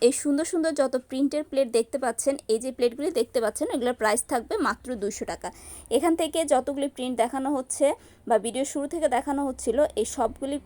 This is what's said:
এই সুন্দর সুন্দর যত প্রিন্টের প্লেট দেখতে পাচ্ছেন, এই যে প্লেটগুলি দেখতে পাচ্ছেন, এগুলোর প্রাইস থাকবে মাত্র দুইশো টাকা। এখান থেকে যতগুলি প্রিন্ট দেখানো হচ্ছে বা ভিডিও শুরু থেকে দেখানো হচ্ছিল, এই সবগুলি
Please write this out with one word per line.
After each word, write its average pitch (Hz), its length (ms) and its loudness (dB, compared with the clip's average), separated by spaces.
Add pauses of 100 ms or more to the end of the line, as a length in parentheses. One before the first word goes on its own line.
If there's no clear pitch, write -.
এই 247 100 6
সুন্দর 294 340 0
সুন্দর 320 260 0
যত 262 240 0
প্রিন্টের 269 480 0
প্লেট 269 280 0
দেখতে 233 260 0
পাচ্ছেন, 262 380 0 (120)
এই 220 120 2
যে 262 120 -6
প্লেটগুলি 247 400 0
দেখতে 254 300 0
পাচ্ছেন, 277 280 0
এগুলোর 247 240 0
প্রাইস 214 340 0
থাকবে 262 300 -2
মাত্র 254 380 -2
দুইশো 202 300 -4
টাকা। 175 260 -6 (400)
এখান 330 240 4
থেকে 330 300 0
যতগুলি 277 420 2
প্রিন্ট 254 300 -6
দেখানো 262 320 0
হচ্ছে 277 440 0 (340)
বা 226 100 6
ভিডিও 240 280 -2
শুরু 285 220 -4
থেকে 311 200 0
দেখানো 277 380 -2
হচ্ছিল, 262 380 0 (120)
এই 220 100 2
সবগুলি 277 600 -2